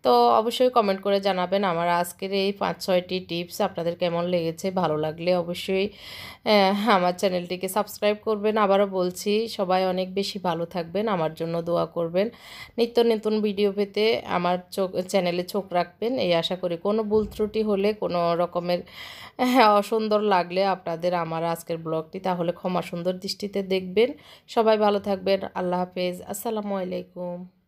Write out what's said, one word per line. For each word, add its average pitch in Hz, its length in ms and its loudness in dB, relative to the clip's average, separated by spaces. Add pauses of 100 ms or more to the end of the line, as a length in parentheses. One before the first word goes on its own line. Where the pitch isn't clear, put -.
তো 240 260 6
অবশ্যই 233 400 4
কমেন্ট 202 320 2
করে 202 200 2
জানাবেন 190 420 0
আমার 170 260 0
আজকের 175 440 -2
এই 196 180 2
পাঁচ 185 340 -4
ছয়টি 180 340 0
টিপস 175 420 -6
আপনাদের 175 340 -2
কেমন 170 300 -2
লেগেছে। 175 460 -2
ভালো 165 260 0
লাগলে 165 380 0
অবশ্যই, 185 540 -2 (560)
আহ, 202 440 4
আমার 180 240 4
চ্যানেলটিকে 180 540 -2
সাবস্ক্রাইব 208 540 -2
করবেন। 214 360 0
আবারও 196 300 4
বলছি, 190 600 -2
সবাই 185 380 0
অনেক 185 280 -2
বেশি 196 260 -4
ভালো 170 260 -2
থাকবেন, 175 420 -4
আমার 165 260 0
জন্য 165 280 -4
দোয়া 170 240 0
করবেন। 170 440 -2 (480)
নিত্য 233 220 2
নতুন 214 420 2
ভিডিও 208 300 0
পেতে 208 540 0
আমার 180 320 0 (140)
চোখ, 185 300 -2
চ্যানেলে 180 420 0
চোখ 190 300 -6
রাখবেন, 214 460 -2
এই 180 140 2
আশা 165 220 0
করি। 170 220 -4
কোনো 214 260 0
ভুল 208 220 2
ত্রুটি 214 360 -2
হলে, 208 320 2
কোনো 175 420 0
রকমের, 175 440 0 (580)
হ্যাঁ, 247 320 6
অসুন্দর 208 520 2
লাগলে 185 440 2
আপনাদের 175 480 -2
আমার 165 300 -2
আজকের 165 340 -4
ব্লগটি, 160 420 -6
তাহলে 175 320 -2
ক্ষমা 180 300 -2
সুন্দর 175 320 -4
দৃষ্টিতে 196 500 -6
দেখবেন। 190 500 0 (340)
সবাই 220 300 2
ভালো 208 220 2
থাকবেন, 196 400 0 (140)
আল্লাহ 180 260 -2
হাফেজ, 180 420 -4
আসসালামু 208 540 -6
আলাইকুম। 180 920 -8